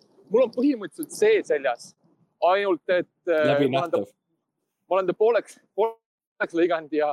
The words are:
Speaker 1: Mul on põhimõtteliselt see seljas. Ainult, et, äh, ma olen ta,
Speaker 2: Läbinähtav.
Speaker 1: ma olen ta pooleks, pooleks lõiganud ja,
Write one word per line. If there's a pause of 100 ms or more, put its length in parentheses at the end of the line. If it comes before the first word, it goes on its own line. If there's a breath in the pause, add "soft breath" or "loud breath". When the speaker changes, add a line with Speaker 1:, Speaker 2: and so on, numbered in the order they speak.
(320)
Speaker 1:
Mul
on
põhimõtteliselt
see
seljas. (480)
Ainult,
et, (160)
äh,
ma
olen
ta,
Speaker 2:
Läbinähtav. (840)
Speaker 1:
ma
olen
ta
pooleks, (160)
pooleks
lõiganud
ja,